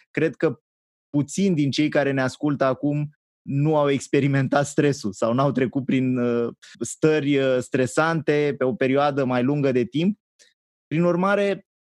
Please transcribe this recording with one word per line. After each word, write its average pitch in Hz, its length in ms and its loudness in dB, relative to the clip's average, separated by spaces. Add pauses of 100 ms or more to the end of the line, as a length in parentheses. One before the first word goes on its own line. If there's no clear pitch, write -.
(120)
cred 156 240 -2
că 156 240 -2 (500)
puțin 180 440 0
din 143 180 0
cei 147 180 0
care 143 220 0
ne 135 100 -2
ascultă 139 420 -2
acum 147 460 -2 (320)
nu 147 360 0
au 147 120 2
experimentat 139 760 0
stresul 143 460 -2
sau 113 220 -2
n-au 139 180 2
trecut 127 340 -2
prin, 131 320 0
uh, 120 300 0 (320)
stări, 143 580 0
uh, 131 220 2
stresante 147 1000 0
pe - 60 -2
o 127 100 0
perioadă 135 520 0
mai 127 180 0
lungă 139 280 0
de 123 120 2
timp. 165 360 -2 (680)
Prin 160 160 -2
urmare, 190 640 0 (340)